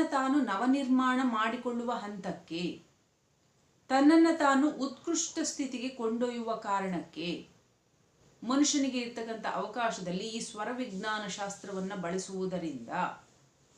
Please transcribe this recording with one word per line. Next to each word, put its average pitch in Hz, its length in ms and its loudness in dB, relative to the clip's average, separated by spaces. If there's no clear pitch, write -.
ತಾನು 269 300 2
ನವನಿರ್ಮಾಣ 254 840 2
ಮಾಡಿಕೊಳ್ಳುವ 233 680 0
ಹಂತಕ್ಕೆ, 185 960 -6
ತನ್ನನ್ನ 294 380 8
ತಾನು 277 320 6
ಉತ್ಕೃಷ್ಟ 269 720 -4
ಸ್ಥಿತಿಗೆ 254 460 -4
ಕೊಂಡೊಯ್ಯುವ 233 680 -2
ಕಾರಣಕ್ಕೆ 185 920 -4
ಮನುಷ್ಯನಿಗೆ 269 560 2
ಇರ್ತಕ್ಕಂಥ 226 460 -6
ಅವಕಾಶದಲ್ಲಿ 202 840 -2
ಈ 220 120 -6
ಸ್ವರವಿಜ್ಞಾನ 214 840 -6
ಶಾಸ್ತ್ರವನ್ನ 196 680 -6
ಬಳಸುವುದರಿಂದ 180 920 -4